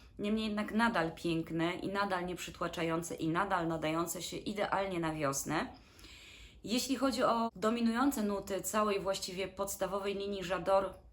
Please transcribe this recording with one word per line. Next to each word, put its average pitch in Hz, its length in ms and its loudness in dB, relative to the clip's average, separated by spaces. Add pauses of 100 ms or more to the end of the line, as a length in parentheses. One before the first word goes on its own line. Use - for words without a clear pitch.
(180)
niemniej 214 280 0
jednak 208 260 -2
nadal 185 400 2
piękne 165 600 0
i 170 160 -6
nadal 185 380 0
nieprzytłaczające 170 880 -2
i 160 140 -2
nadal 175 400 2
nadające 165 540 0
się - 140 -6
idealnie 196 640 0
na 160 140 0
wiosnę. 156 520 -2 (1000)
Jeśli 240 320 0
chodzi 254 260 2
o 226 340 4
dominujące 233 640 2
nuty 196 400 -2
całej 208 380 2
właściwie 190 480 -2
podstawowej 196 640 -2
linii 196 300 -4
J'adore, 185 440 4 (240)